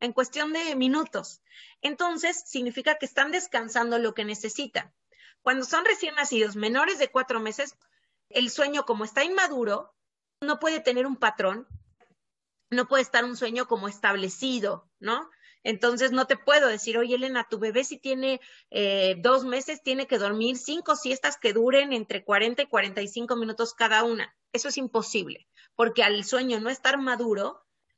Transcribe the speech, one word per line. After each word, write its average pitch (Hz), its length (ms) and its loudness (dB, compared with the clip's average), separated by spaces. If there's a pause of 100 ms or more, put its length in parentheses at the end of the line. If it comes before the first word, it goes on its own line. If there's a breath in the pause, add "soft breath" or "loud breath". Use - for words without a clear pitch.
en 240 120 -4
cuestión 285 400 -2
de 320 240 -2
minutos. 262 640 -2 (400 loud breath)
Entonces, 339 640 -2
significa 262 500 -2
que 277 100 -6
están 285 260 0
descansando 233 680 -2
lo 226 160 0
que 214 100 -4
necesitan. 214 680 -8 (480 soft breath)
Cuando 254 240 0
son 330 200 0
recién 320 300 0
nacidos, 220 420 0
menores 269 420 0
de 285 120 2
cuatro 254 300 -2
meses, 220 360 -6 (520)
el 247 220 0
sueño, 285 340 0
como 214 200 -2
está 269 200 0
inmaduro, 302 720 -2 (460)
no 294 180 -2
puede 320 220 0
tener 254 260 2
un 262 100 -4
patrón, 214 500 0 (1040)
no 240 180 0
puede 269 140 4
estar 240 220 2
un 247 120 -6
sueño 240 300 -4
como 202 220 -2
establecido, 202 1120 -2
¿no? 240 320 -4 (320 soft breath)
Entonces, 240 500 0
no 254 140 2
te 240 100 2
puedo 285 320 6
decir, 220 300 -2
"Oye, 247 160 2
Elena, 254 340 -2
tu 220 100 -6
bebé 220 260 0
si 277 140 -10
tiene, 262 420 -2 (300 loud breath)
eh, 196 480 2
dos 247 260 4
meses, 262 380 -4
tiene 269 240 -2
que 240 120 2
dormir 220 400 0
cinco 311 380 -2
siestas 285 420 -2
que 208 160 0
duren 262 400 4
entre 208 300 -6
cuarenta 220 380 2
y 277 40 -2
cuarenta 196 340 0
y 202 80 -6
cinco 233 280 -4
minutos 226 360 -2
cada 220 320 4
una". 226 320 -4 (160)
Eso 233 160 -4
es 269 80 -4
imposible, 220 720 -4 (260 soft breath)
porque 226 280 2
al 208 220 2
sueño 254 360 0
no 220 80 -4
estar 269 300 0
maduro, 240 640 -2 (340)